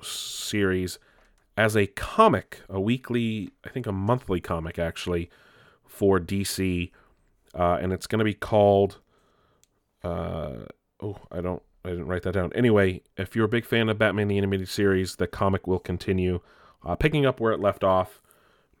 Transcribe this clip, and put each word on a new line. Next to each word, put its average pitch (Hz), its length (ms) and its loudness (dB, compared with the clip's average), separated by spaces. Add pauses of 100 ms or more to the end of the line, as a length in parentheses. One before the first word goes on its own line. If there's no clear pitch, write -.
series - 1000 -4 (560)
as 110 220 2
a 104 100 4
comic, - 800 2
a 95 140 -4
weekly, 113 680 -2 (120)
I - 60 -16
think 123 180 -8
a 104 60 -4
monthly 98 480 -2
comic, 82 380 -6
actually, 85 500 -4 (560)
for 95 340 2
D 95 260 -2
C. 90 480 -4 (640)
Uh, 87 240 2
and 92 140 -2
it's 92 140 -6
gonna 110 180 0
be 107 80 2
called, 101 680 4 (1040)
uh, 85 500 -6 (500)
oh, 101 160 -10 (120)
I 87 120 -8
don't, 90 200 -4 (220)
I 92 60 -6
didn't 87 180 -6
write 90 140 -2
that 95 120 -2
down. 92 200 0
Anyway, 101 480 4 (140)
if 113 180 -6
you're 113 120 2
a - 20 2
big 113 160 -2
fan 113 240 0
of 107 100 0
Batman 104 300 2
the 101 80 0
Animated 98 320 0
Series, 95 480 2
the 90 100 -2
comic 95 400 -2
will 92 120 0
continue, 90 640 -2 (440)
uh, 85 120 -4
picking 151 280 2
up 127 160 0
where 113 120 2
it 80 80 -2
left 98 220 0
off. 92 380 2 (600)